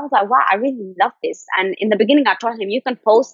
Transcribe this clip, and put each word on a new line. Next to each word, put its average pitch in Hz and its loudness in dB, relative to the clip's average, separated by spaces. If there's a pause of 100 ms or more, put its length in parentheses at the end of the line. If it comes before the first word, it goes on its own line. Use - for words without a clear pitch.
was 285 -12
like, 202 2
"Wow, 247 4 (100)
I - 2 (100)
really 247 -6 (140)
love 240 0 (100)
this." 165 -6 (180)
And 190 -2 (160)
in 214 0
the 202 2
beginning, 269 4
I - 2
told 233 -6
him, 196 -6
"You - -4
can 247 -6 (120)
post 220 4